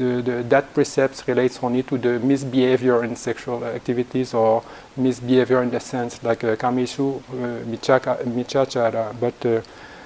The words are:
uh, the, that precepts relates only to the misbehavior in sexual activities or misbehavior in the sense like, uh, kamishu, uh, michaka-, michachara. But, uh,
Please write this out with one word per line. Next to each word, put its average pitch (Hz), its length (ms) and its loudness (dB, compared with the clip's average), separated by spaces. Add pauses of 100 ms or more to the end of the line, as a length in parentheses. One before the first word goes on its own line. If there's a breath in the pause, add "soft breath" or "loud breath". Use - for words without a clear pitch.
uh, 123 220 0
the, 120 260 -2
that 139 240 2
precepts - 560 0
relates 123 340 2
only 123 200 0
to 131 160 -2
the 120 220 0
misbehavior 127 840 2
in 117 100 -4
sexual 120 480 -6
activities 123 720 -4
or 113 300 4 (340 loud breath)
misbehavior 127 680 2
in 123 60 0
the 117 120 -2
sense 120 420 -6
like, 117 220 0
uh, 110 120 2
kamishu, 127 640 -2
uh, 123 480 -8
michaka-, 127 580 0
michachara. 120 960 -2
But, 120 240 -2
uh, 117 160 2 (460 loud breath)